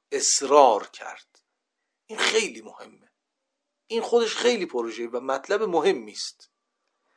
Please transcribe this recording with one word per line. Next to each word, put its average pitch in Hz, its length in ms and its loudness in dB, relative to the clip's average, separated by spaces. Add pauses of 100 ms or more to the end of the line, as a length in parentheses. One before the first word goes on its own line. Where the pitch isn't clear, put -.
(120)
اصرار 131 760 4
کرد. - 400 -16 (800)
این - 140 -12
خیلی 185 420 -2
مهمه، - 500 -20 (760)
این 226 140 -4
خودش 226 340 2
خیلی 220 300 2
پروژه 117 420 -6
و 120 120 -6
مطلب 135 440 -2
مهمی 156 480 0
است. - 380 -14 (680)